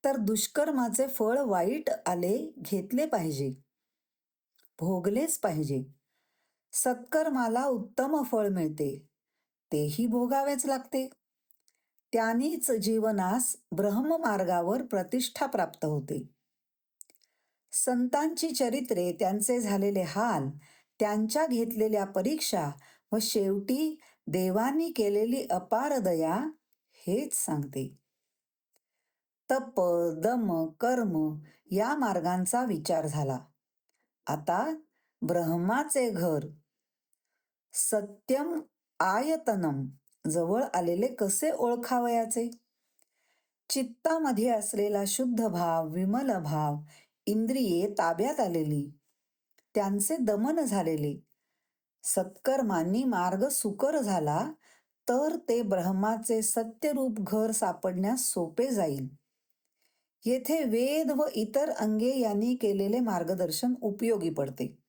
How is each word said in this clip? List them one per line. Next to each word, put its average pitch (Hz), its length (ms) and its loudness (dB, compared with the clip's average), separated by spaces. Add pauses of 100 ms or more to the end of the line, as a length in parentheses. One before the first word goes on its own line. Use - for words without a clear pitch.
तर 269 120 4
दुष्कर्माचे 247 880 0
फळ 240 320 0
वाईट 220 520 0 (160)
आले 180 520 -2
घेतले 208 480 -2
पाहिजे, 151 480 -2 (1300)
भोगलेच 196 580 0
पाहिजे. 147 460 0 (880)
सत्कर्माला 254 920 0
उत्तम 269 580 0
फळ 220 260 0
मिळते, 156 580 -2 (680)
तेही 151 340 0
भोगावेच 262 600 0
लागते. 262 420 -2 (1040)
त्यानीच 240 580 0
जीवनास 220 840 2 (160)
ब्रह्ममार्गावर 202 1080 0
प्रतिष्ठा 247 640 -2
प्राप्त 180 380 -4
होते. 147 500 -4 (1400)
संतांची 294 760 0
चरित्रे, 233 640 0
त्यांचे 214 480 0
झालेले 202 420 0
हाल, 190 480 -2 (500)
त्यांच्या 214 460 0
घेतलेल्या 220 580 0
परीक्षा 196 680 -2 (420)
व 214 80 0
शेवटी 220 760 0 (280)
देवानी 220 640 0
केलेली 220 600 0
अपार 240 480 0
दया 185 520 0 (560)
हेच 247 280 -2
सांगते. 139 640 -4 (1500)
तप, 262 320 0 (340)
दम, 185 500 0 (140)
कर्म 180 580 0 (320)
या 220 260 0
मार्गांचा 185 680 0
विचार 160 420 -2
झाला. 135 320 -2 (880)
आता 180 480 -2 (480)
ब्रह्माचे 180 880 0
घर 170 280 0 (1300)
सत्यम 269 880 -2 (400)
आयतनम 190 840 0 (440)
जवळ 175 340 2 (100)
आलेले 175 320 2
कसे 247 440 0
ओळखावयाचे? 240 1000 0 (1160)
चित्तामध्ये 269 800 2
असलेला 208 580 2
शुद्ध 233 400 2
भाव, 170 420 2
विमल 196 500 0
भाव, 151 380 0 (500)
इंद्रिये 214 640 2
ताब्यात 202 500 0
आलेली, 151 500 0 (840)
त्यांचे 202 420 0
दमन 247 440 2
झालेले, 160 640 0 (800)
सत्कर्मांनी 202 1000 0
मार्ग 190 440 0
सुकर 269 500 0
झाला, 190 540 0 (560)
तर 294 280 2 (120)
ते 240 140 2
ब्रह्माचे 208 800 0
सत्यरूप 240 760 -2
घर 214 320 0
सापडण्यास 190 720 -2
सोपे 190 460 -2
जाईल. 143 380 0 (1160)
येथे 262 400 0
वेद 262 460 2
व 294 140 2 (100)
इतर 269 360 0
अंगे 220 480 0
यांनी 220 360 2
केलेले 202 460 0
मार्गदर्शन 185 840 0
उपयोगी 208 480 0
पडते. 151 480 -4 (100)